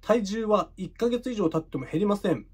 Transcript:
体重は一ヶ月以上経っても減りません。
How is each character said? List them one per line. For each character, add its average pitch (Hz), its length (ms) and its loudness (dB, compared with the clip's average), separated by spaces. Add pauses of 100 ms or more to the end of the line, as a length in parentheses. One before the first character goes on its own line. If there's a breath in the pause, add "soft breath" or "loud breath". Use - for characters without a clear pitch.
体 226 220 2
重 214 220 -4
は 208 320 2
一 185 120 -6
ヶ 233 200 -2
月 247 220 -4
以 233 40 -6
上 190 140 2
経 160 100 0
っ - 40 -6
て - 140 -10
も 131 80 -6
減 160 160 -2
り 208 40 2
ま 202 120 2
せ 196 140 0
ん。 113 220 -2